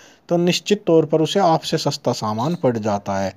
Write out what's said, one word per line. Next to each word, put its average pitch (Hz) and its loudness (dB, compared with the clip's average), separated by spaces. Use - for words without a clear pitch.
तो 175 0
निश्चित 180 0
तौर 160 6
पर 156 2
उसे 160 0
आपसे 165 0
सस्ता - -4
सामान 113 -4
पड़ 123 0
जाता 101 -2
है। 98 -4